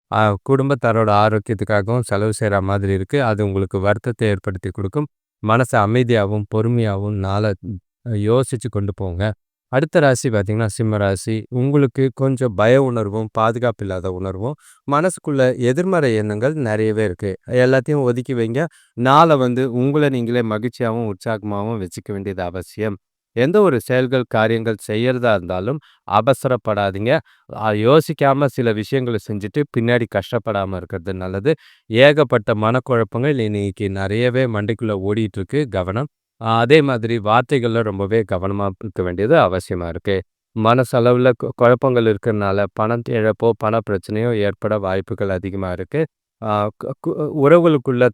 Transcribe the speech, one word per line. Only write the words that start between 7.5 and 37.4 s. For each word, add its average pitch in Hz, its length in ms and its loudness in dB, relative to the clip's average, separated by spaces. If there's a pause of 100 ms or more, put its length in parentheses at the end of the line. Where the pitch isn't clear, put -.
யோசிச்சு 120 480 0
கொண்டு 101 240 -4
போங்க. 92 280 -6 (500)
அடுத்த 156 280 2
ராசி 135 280 2
பாத்தீங்கன்னா, 107 380 0
சிம்ம 107 300 -2
ராசி. 101 380 -2 (160)
உங்களுக்கு 135 540 0 (100)
கொஞ்சம் 131 400 -2
பய 107 280 4
உணர்வும் 110 500 -2
பாதுகாப்பு 113 520 0
இல்லாத 92 280 -6
உணர்வும், 95 440 -6 (320)
மனசுக்குள்ள 147 540 0 (160)
எதிர்மறை 143 560 2
எண்ணங்கள் 107 420 -2
நிறையவே 110 480 0
இருக்கு. 98 260 -4 (240)
எல்லாத்தையும் 131 480 2
ஒதுக்கி 123 320 -2
வைங்க. 117 280 -2 (340)
நாளை 143 400 6
வந்து 127 360 0
உங்களை 139 380 2
நீங்களே 120 320 0
மகிழ்ச்சியாவும் 113 640 -4
உற்சாகமாவும் 104 720 -6
வச்சுக்க 95 320 -10
வேண்டியது 98 300 -6
அவசியம். 92 560 -6 (380)
எந்த 143 240 2
ஒரு 165 200 4
செயல்கள், 127 480 0
காரியங்கள் 110 540 0
செய்யறதா 120 520 0
இருந்தாலும் 92 440 -4 (300)
அவசரப்படாதீங்க. 107 1040 0 (380)
ஆ, 110 180 -4 (120)
யோசிக்காம 143 640 4
சில 120 260 0
விஷயங்களை 117 480 -4
செஞ்சுட்டு 104 400 -4 (100)
பின்னாடி 117 400 0
கஷ்டப்படாம 98 640 -4
இருக்கிறது 90 380 -8
நல்லது. 95 380 -4 (380)
ஏகப்பட்ட 127 640 4
மனக்குழப்பங்கள் 120 840 0
இன்னைக்கு 104 520 -4
நிறையவே 113 560 -2
மண்டைக்குள்ள 107 540 -4
ஓடிட்டு 104 380 -2
இருக்கு. 131 300 -4
கவனம். 98 420 -4 (300)
ஆ, 113 180 0
அதே 123 220 6
மாதிரி 117 380 0
வார்த்தைகள்ல 117 640 0